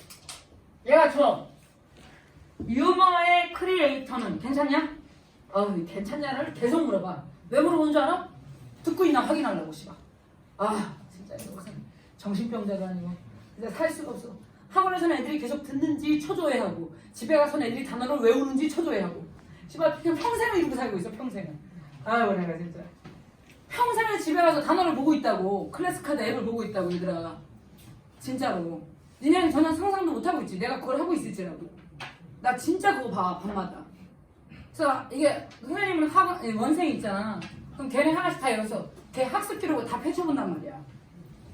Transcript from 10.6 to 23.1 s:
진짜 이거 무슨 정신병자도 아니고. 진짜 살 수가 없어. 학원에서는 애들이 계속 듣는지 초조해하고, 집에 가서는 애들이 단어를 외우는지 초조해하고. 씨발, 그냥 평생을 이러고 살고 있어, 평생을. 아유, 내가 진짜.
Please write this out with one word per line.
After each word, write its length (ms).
진짜 260
이거 200
무슨 160
정신병자도 680
아니고. 240
진짜 160
살 200
수가 220
없어. 160
학원에서는 460
애들이 220
계속 240
듣는지 580
초조해하고, 720
집에 240
가서는 300
애들이 180
단어를 340
외우는지 500
초조해하고. 580
씨발, 320
그냥 160
평생을 420
이러고 180
살고 220
있어, 120
평생을. 460
아유, 340
내가 200
진짜. 220